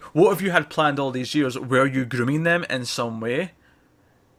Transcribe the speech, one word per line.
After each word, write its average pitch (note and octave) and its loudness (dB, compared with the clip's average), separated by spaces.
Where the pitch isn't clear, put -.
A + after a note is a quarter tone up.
what F3+ 6
have F3 -2
you F#3+ -2
had E3+ 0
planned D3 2
all C3+ -2
these B2+ -6
years? C3 0
Were C3 2
you C3 0
grooming B2 -2
them E3+ 2
in B2+ -4
some A2+ -6
way? C3+ -4